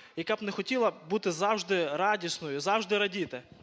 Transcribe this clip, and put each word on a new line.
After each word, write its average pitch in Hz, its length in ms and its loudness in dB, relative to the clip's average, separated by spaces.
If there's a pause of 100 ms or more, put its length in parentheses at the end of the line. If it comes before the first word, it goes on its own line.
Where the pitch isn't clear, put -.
(160)
яка 165 200 -2
б 214 80 -6
не 202 80 -4
хотіла 220 400 0
бути 185 400 -2
завжди 180 560 2
радісною, 165 720 0
завжди 202 380 2
радіти. 185 460 -2 (200)